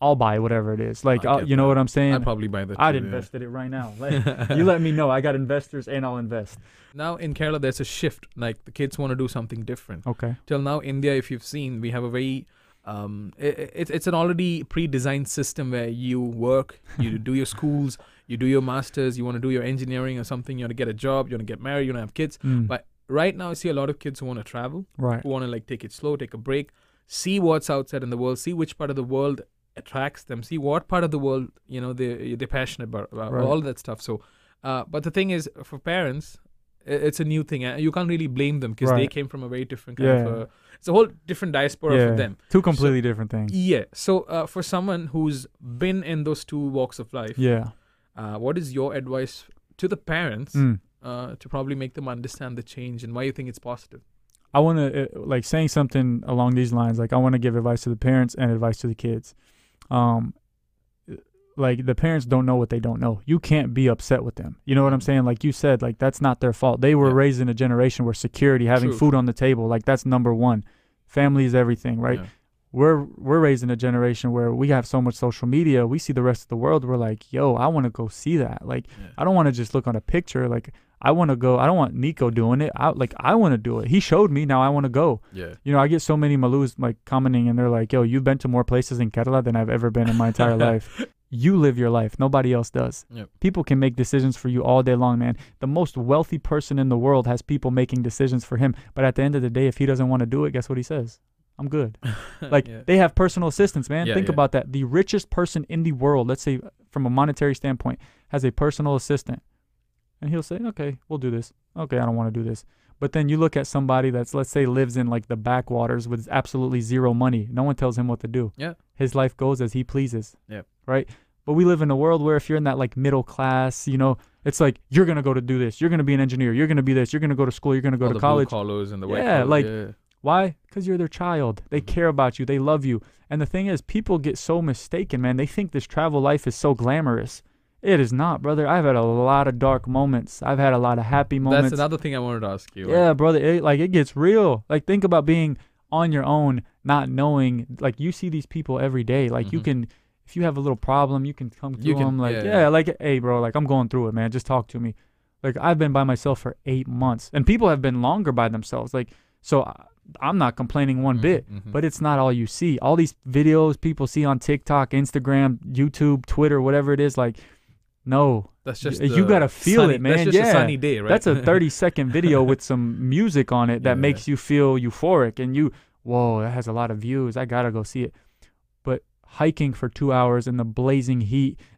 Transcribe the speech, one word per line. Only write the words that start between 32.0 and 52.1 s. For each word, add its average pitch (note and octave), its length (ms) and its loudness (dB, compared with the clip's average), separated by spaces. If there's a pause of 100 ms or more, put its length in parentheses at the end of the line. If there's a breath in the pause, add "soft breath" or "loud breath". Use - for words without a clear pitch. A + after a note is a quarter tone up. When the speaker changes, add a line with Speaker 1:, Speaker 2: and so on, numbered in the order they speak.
Speaker 2:
they're A#2+ 140 -8
passionate B2+ 400 -6
about, A2+ 240 -10
about A2 200 -8
Speaker 1:
Right. B2+ 120 0
Speaker 2:
all D3 160 0
that C3+ 180 -8
stuff. A2+ 240 -12
So, G#2+ 180 -8 (440 soft breath)
uh, C3 240 -4
but D3+ 160 -6
the E3 80 -4
thing F#3+ 180 -2
is, D#3+ 180 -4 (160)
for C#3 140 -18
parents, D#3+ 600 -6 (480)
i-, - 40 -10
it's D3 300 -2
a D#3 40 -2
new D#3 200 -2
thing. B2+ 200 -6
Uh, B2+ 120 -6
you D#3 160 0
can't F3+ 160 -2
really E3 180 -2
blame C#3 340 -2
them A2+ 140 -6
'cause C3 160 0
they B2+ 40 4 (120)
Speaker 1:
Right. - 40 -6
Speaker 2:
came C#3 180 -6
from C3+ 160 -14
a B2 40 -12
very B2+ 160 -6
different B2 340 -12
kind C3 120 4
of B2 160 4
Speaker 1:
Yeah. A2+ 160 -6
Speaker 2:
a, G#2+ 40 -12 (280 soft breath)
it's - 140 -12
a E3+ 40 0
whole A3 140 6 (200)
different D#3+ 260 -6
diaspora C#3+ 400 0
for C3 60 6 (120)
Speaker 1:
Yeah. A#2 60 2
Speaker 2:
them. A2 200 -2 (140)
Speaker 1:
Two F#3 80 6
Speaker 2:
So F#3+ 40 6
Speaker 1:
completely C#3 380 2
different A2+ 300 -2
things. G#2 220 -4
Speaker 2:
Yeah. F3+ 320 0 (100)
So, F#3+ 280 0
uh, E3 240 -6
for F3+ 160 -8
someone F3+ 460 -4
who's C#3+ 380 -4 (140)
been F3 420 -4
in D#3+ 220 -4
those D3+ 200 -6
two D3 140 -8
walks C3+ 400 -4
of A#2 140 -14
life, A#2 260 -8
Speaker 1:
Yeah. A#2 300 0 (480)
Speaker 2:
uh, G#2+ 220 -10
what C#3 200 -4
is C#3 160 -8
your C3+ 200 -4
advice C3 500 -8 (340)
to F#3 80 -2
the F3+ 100 -6
parents, D3 600 -6
Speaker 1:
Mm. B2+ 240 2 (220)
Speaker 2:
uh, B2 360 -12
to - 100 -20
probably C#3 280 -6
make C3 180 -10
them C3+ 140 -10
understand B2 500 -12